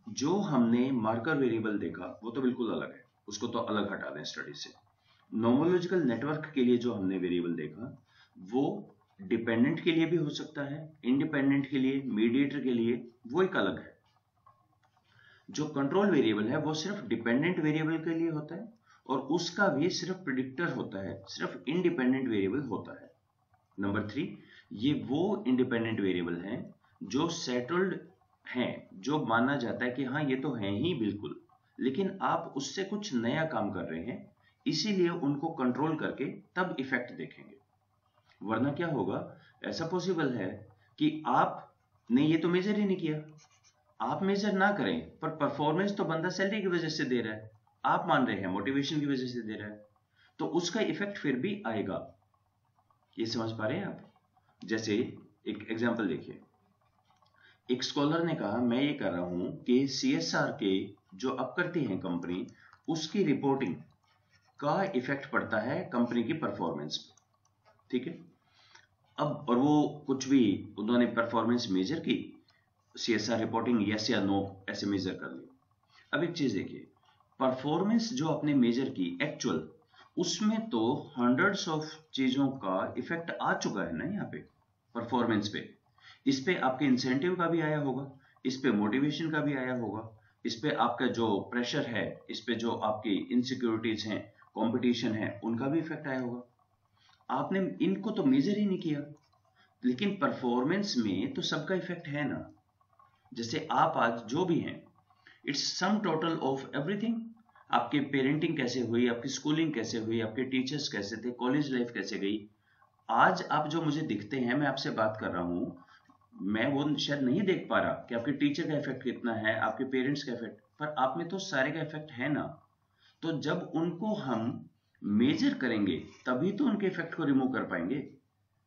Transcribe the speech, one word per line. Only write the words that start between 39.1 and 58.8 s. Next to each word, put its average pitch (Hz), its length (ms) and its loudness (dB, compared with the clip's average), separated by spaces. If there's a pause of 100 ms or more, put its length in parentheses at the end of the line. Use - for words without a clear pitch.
ऐसा 160 220 -4
possible 165 480 0
है 95 140 -2 (500)
कि 151 280 2
आपने - 1000 0
ये 160 140 6
तो 160 100 2
measure 185 300 2
ही 208 60 4
नहीं 190 120 2
किया, 156 240 -2 (800)
आप 139 220 -2
measure 202 300 2
ना 190 200 4
करें 92 280 0 (180)
पर 156 180 -2
performance 156 600 2
तो 196 80 0
बंदा 165 260 0
salary 202 300 0
की 190 80 0
वजह 165 200 0
से 151 160 -2
दे 123 160 2
रहा 107 140 -4
है, - 160 -14 (340)
आप 175 240 2
मान 139 180 4
रहे 110 100 0
हैं 92 120 -2
motivation 139 520 0
की 143 60 0
वजह 127 200 0
से 120 160 -6
दे 107 120 -6
रहा 104 140 -8
है, 104 180 -16 (540)
तो 156 80 -2
उसका 175 340 0
effect 196 360 -4
फिर 131 180 0
भी 196 300 -2
आएगा। 98 320 -2 (1200)
ये 113 100 0
समझ 113 260 -2
पा 110 140 -4
रहे 107 120 0
हैं 202 80 -4
आप? - 240 -12 (520)
जैसे 107 340 -2 (500)
एक 104 240 -8
example 113 380 0
देखिए, - 320 -6 (1300)
एक 123 160 0
scholar 156 400 0
ने 165 100 0
कहा 104 240 -2
मैं 123 240 2